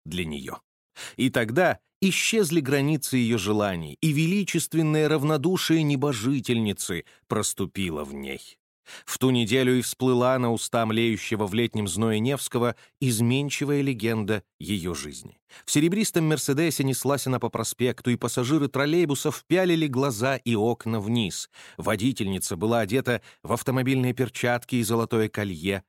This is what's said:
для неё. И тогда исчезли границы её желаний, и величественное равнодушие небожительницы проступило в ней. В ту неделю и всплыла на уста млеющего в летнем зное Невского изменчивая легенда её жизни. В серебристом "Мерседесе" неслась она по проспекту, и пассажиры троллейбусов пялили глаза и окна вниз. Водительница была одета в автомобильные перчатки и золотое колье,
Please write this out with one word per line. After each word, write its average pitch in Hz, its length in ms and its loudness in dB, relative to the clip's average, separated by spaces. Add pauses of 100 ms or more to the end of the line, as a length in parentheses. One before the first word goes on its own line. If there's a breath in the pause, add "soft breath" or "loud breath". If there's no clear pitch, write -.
для 85 220 -6
неё. 71 360 -10 (540 loud breath)
И 127 140 2
тогда 127 500 2 (220)
исчезли 185 580 2
границы 139 580 0
её 117 200 2
желаний, 95 640 -2
и 160 100 2
величественное 160 960 0
равнодушие 156 760 2
небожительницы 123 1200 0 (220 soft breath)
проступило 95 760 -2
в 69 100 -12
ней. 69 440 -12 (480 loud breath)
В - 140 -10
ту 131 100 4
неделю 127 480 4
и 120 40 4
всплыла 127 580 2
на 120 120 2
уста 113 340 0
млеющего 110 600 0
в 92 80 -4
летнем 113 340 0
зное 107 320 0
Невского 120 560 -2 (240 soft breath)
изменчивая 135 840 0
легенда 110 600 -2 (160)
её 87 360 -4
жизни. 71 440 -14 (240 loud breath)
В - 80 -8
серебристом 170 560 2
"Мерседесе" 151 560 0
неслась 131 440 0
она 127 120 0
по 117 100 -2
проспекту, 117 600 -2
и 120 80 2
пассажиры 131 500 0
троллейбусов 147 800 0
пялили 170 400 2
глаза 131 500 0
и 117 180 0
окна 113 440 0
вниз. 107 500 -2 (280 loud breath)
Водительница 98 800 -2
была 110 240 0
одета 117 400 0 (220 loud breath)
в 82 100 -2
автомобильные 127 600 0
перчатки 123 640 -2
и 120 80 2
золотое 110 460 0
колье, 95 600 -4